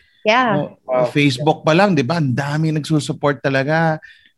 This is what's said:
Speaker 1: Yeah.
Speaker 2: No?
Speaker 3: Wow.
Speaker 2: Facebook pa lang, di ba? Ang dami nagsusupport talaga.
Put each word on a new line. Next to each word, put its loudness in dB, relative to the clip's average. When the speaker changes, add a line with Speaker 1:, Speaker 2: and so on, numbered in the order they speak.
Speaker 1:
Yeah. 2
Speaker 2:
No? -6
Speaker 3:
Wow. 0
Speaker 2:
Facebook 0
pa 2
lang, 4
di 2
ba? -2
Ang 0
dami -2
nagsusupport -2
talaga. 0